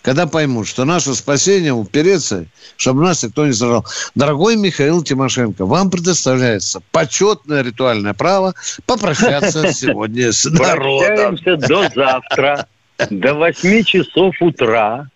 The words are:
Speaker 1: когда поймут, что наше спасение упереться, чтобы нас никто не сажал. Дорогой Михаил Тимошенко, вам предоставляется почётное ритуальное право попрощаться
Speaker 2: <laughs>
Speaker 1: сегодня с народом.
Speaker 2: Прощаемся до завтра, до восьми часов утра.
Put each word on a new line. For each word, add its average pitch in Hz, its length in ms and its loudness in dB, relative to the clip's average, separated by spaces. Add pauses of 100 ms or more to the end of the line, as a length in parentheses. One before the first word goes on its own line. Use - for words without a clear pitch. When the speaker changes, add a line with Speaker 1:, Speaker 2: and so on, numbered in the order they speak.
Speaker 1:
когда 147 240 0
поймут, 135 420 -2
что 127 160 -2
наше 143 300 0
спасение 151 580 0
упереться, 123 720 0 (300)
чтобы 131 260 2
нас 175 200 2
никто 147 240 -2
не 135 60 2
сажал. 117 320 0 (300)
Дорогой 151 420 2
Михаил 170 460 0
Тимошенко, 123 640 -2
вам 180 240 2
предоставляется 127 880 -2 (120)
почётное 156 680 0
ритуальное 113 520 -2
право 190 400 0 (320)
попрощаться 170 840 0
Speaker 2:
<laughs> - 0 -
Speaker 1:
сегодня 113 600 -2
с - 120 0
народом. 156 320 2 (320)
Speaker 2:
Прощаемся 202 480 0
до 160 380 0
завтра, 135 720 0 (440)
до 104 240 0
восьми 170 500 2
часов 180 560 0
утра. 117 760 0